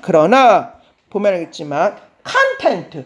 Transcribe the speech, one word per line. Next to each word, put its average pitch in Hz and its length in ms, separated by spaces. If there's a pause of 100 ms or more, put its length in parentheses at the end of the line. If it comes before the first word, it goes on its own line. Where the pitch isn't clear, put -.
그러나 190 720 (360)
보면 202 240
알겠지만 160 600 (280)
컨텐트 220 800